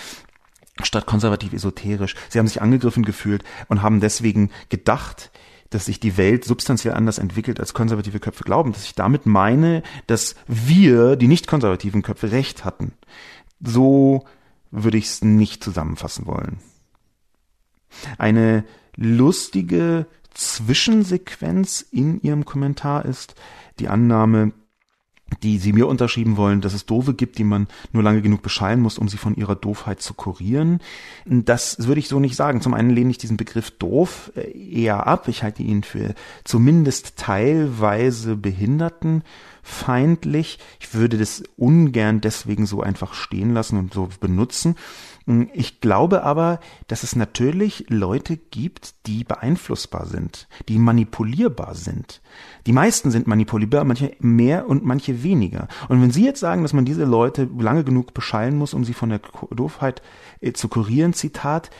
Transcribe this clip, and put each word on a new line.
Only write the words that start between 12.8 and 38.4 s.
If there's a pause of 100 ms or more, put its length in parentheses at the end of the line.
So (440)
würde
ich's
nicht
zusammenfassen
wollen. (1600)
Eine (320)
lustige (280)
Zwischensequenz
in
Ihrem
Kommentar
ist (460)
die
Annahme, (880)
die
Sie
mir
unterschieben
wollen,
dass
es
Doofe
gibt,
die
man (240)
nur
lange
genug
beschallen
muss,
um
sie
von
ihrer
Doofheit
zu
kurieren. (440)
Das
würde
ich
so
nicht
sagen.
Zum
einen
lehne
ich
diesen
Begriff
doof,
äh,
eher
ab.
Ich
halte
ihn
für (300)
zumindest
teilweise
behindertenfeindlich. (200)